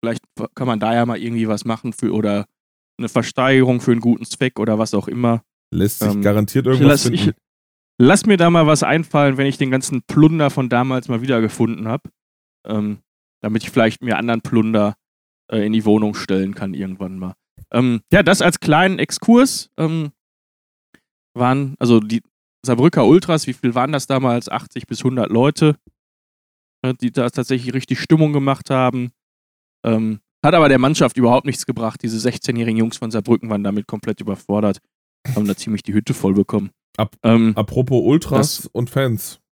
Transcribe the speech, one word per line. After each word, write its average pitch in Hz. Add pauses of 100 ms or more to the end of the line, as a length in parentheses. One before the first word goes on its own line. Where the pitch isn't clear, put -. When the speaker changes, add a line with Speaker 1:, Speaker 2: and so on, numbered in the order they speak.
Speaker 1:
vielleicht 117 (160)
f-, 110
kann 131
man 117
da 110
ja 117
mal 117
irgendwie 113
was 107
machen 113
für, 104
oder 104 (540)
eine 117
Versteigerung 127
für 127
einen 117
guten 117
Zweck -
oder 110
was 110
auch 101
immer. 117 (280)
Speaker 2:
Lässt 95
sich 107
Speaker 1:
Ähm, 101
Speaker 2:
garantiert 104
Speaker 1:
ich 127
Speaker 2:
irgendwas 139
Speaker 1:
lass, 120
ich -
Speaker 2:
finden. 104 (600)
Speaker 1:
lass 156
mir 208
da 170
mal 170
was 151
einfallen, 147
wenn 139
ich 135
den 135
ganzen 131
Plunder 156
von 131
damals 123
mal 117
wiedergefunden 113
hab. 113 (580)
Ähm, 104 (420)
damit 110
ich -
vielleicht 113
mir 117
anderen 117
Plunder, 110 (560)
äh, 107
in 107
die 110
Wohnung 107
stellen 95
kann 98
irgendwann 95
mal. 92 (400)
Ähm, 120 (120)
ja, 196
das 190
als 175
kleinen 175
Exkurs, -
ähm, 160 (1200)
waren, 131
also 120
die 107 (420)
Saarbrücker 127
Ultras, 160
wie 131
viel 120
waren 127
das 139
damals? 127
Achtzig -
bis -
hundert 127
Leute, 147 (1040)
äh, 127
die 123
da 123
tatsächlich 123
richtig 127
Stimmung 156
gemacht 139
haben. 127 (760)
Ähm, 110 (260)
hat 156
aber 160
der 135
Mannschaft 135
überhaupt 123
nichts 135
gebracht. 113
Diese 113
sechzehnjährigen 117
Jungs 113
von 113
Saarbrücken 113
waren 104
damit 101
komplett 107
überfordert. 101 (560)
Haben 104
da 98
ziemlich 107
die 107
Hütte 104
voll 98
bekommen. 98 (260)
Speaker 2:
Ap-, 110
Speaker 1:
Ähm, 113
Speaker 2:
apropos 127
Ultras 139
Speaker 1:
das -
Speaker 2:
und -
Fans. 127 (120)